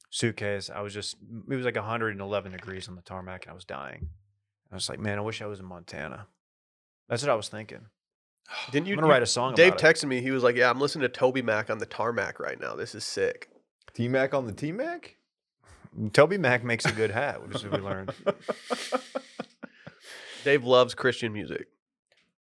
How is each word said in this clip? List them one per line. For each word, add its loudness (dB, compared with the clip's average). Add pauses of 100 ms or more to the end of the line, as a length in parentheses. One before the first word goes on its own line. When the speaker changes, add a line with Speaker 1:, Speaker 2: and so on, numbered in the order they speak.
Speaker 1:
suitcase, -4
I -10
was -8
just, -10 (340)
it -4
was, -4
like, -2
a -2
hundred -2
and -6
eleven -4
degrees -12
on -14
the -16
tarmac, -12
and -16
I -18
was -18
dying. -10 (600)
I -12
was -4
like, -8
"Man, -2
I -2
wish -6
I -10
was -10
in -14
Montana." -12 (840)
That's -4
what 2
I 4
was -2
thinking. -14 (400)
Speaker 2:
<sighs> -14
Didn't 0
you, -2
Speaker 1:
I'm 0
gonna 4
Speaker 2:
you 12
Speaker 1:
write 6
a 2
song 0
Speaker 2:
Dave 10
Speaker 1:
about 2
it. 10
Speaker 2:
texted -4
me. 0
He -2
was 2
like, 6
"Yeah, 6
I'm 2
listening 0
to 4
Toby 2
Mac 0
on -4
the -6
tarmac -2
right -6
now. -6
This -6
is -10
sick." -2 (440)
Speaker 3:
T-Mac 0
on 0
the -6
T-Mac? -8 (960)
Speaker 1:
Toby 6
Mac 2
makes -2
a 0
good 0
hat, -4
which -8
we -4
learned. -8 (140)
Speaker 2:
<laughs> 2 (2000)
Dave 6
loves 8
Christian 0
music. -8 (840)